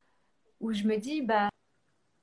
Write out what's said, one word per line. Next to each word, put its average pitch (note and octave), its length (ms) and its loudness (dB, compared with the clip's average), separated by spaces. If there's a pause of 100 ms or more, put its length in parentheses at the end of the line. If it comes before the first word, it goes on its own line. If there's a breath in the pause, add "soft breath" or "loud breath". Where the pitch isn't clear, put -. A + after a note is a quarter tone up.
(600)
où A3+ 120 -4
je G3+ 120 -2
me G#3+ 120 2
dis, C4+ 260 -4
bah, G#3 260 2 (760)